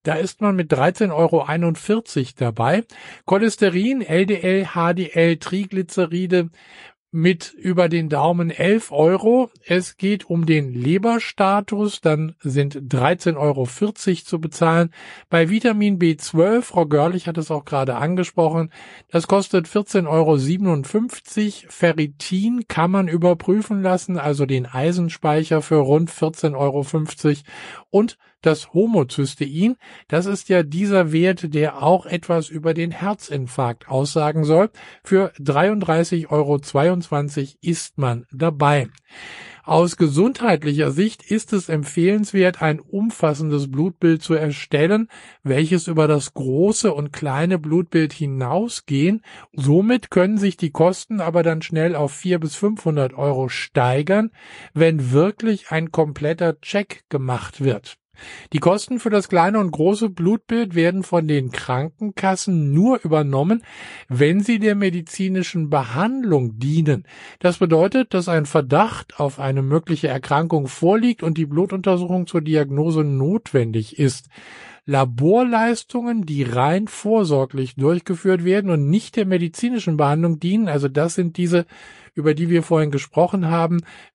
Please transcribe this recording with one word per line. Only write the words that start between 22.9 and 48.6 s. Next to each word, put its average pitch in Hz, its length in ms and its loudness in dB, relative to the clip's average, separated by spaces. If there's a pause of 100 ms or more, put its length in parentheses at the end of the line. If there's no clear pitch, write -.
man 190 180 2
überprüfen 180 720 0
lassen, 185 360 -2
also 143 280 0
den 127 180 -2
Eisenspeicher 156 960 0
für 156 160 0
rund 151 340 4
vierzehn 160 440 -2
Euro 139 280 -2
fünfzig. 151 640 -2 (460)
Und 214 260 2 (240)
das 156 340 -2
Homozystein, 160 1000 0 (320)
das 170 180 0
ist 196 220 -6
ja 180 160 4
dieser 175 480 0
Wert, 170 420 0
der 147 260 -2
auch 175 260 2
etwas 170 420 -4
über 160 260 -2
den 170 160 -4
Herzinfarkt 139 1000 -6
aussagen 151 540 0
soll. 160 280 4 (340)
Für 190 340 2
dreiunddreißig 165 920 0
Euro 147 260 2
zweiundzwanzig 143 1000 -2
ist - 380 -4
man 120 340 -2
dabei. 143 560 0 (720)
Aus 170 340 2
gesundheitlicher 151 920 2
Sicht 185 320 -2
ist - 300 -4
es 196 160 -2
empfehlenswert, 180 920 0
ein 156 180 0
umfassendes 151 920 -2
Blutbild 160 520 0
zu 165 120 -2
erstellen, 156 720 0 (380)
welches 156 420 0
über 156 220 2
das 147 260 0
große 160 580 0
und 143 200 -6
kleine 156 480 -2
Blutbild 160 520 0
hinausgehen. 147 1080 -2 (300)